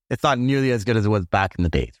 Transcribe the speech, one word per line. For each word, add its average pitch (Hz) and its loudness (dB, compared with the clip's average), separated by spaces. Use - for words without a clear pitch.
it's - -4
not 139 0
nearly 135 0
as 117 -2
good 113 0
as 104 2
it 107 2
was 101 0
back 95 0
in 90 0
the 87 2
days, 64 -2